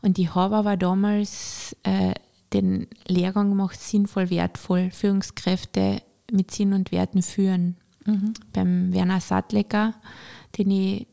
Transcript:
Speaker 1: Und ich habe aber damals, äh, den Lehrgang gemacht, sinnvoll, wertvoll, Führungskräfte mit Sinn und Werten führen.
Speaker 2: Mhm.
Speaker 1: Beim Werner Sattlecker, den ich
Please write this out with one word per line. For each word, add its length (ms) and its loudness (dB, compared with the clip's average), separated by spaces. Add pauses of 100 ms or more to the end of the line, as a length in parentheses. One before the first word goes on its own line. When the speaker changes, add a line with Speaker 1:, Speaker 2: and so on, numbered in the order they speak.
Speaker 1:
Und 180 2
ich 140 0
habe 220 2
aber 220 2
damals, 1040 -2
äh, 300 2 (400)
den 340 0 (200)
Lehrgang 420 2
gemacht, 300 0
sinnvoll, 500 0
wertvoll, 640 0
Führungskräfte 1080 -2 (300)
mit 200 0
Sinn 220 0
und 180 -2
Werten 320 0
führen. 540 0 (280)
Speaker 2:
Mhm. 280 0 (200)
Speaker 1:
Beim 400 2
Werner 280 2
Sattlecker, 720 0 (640)
den 140 2
ich 420 0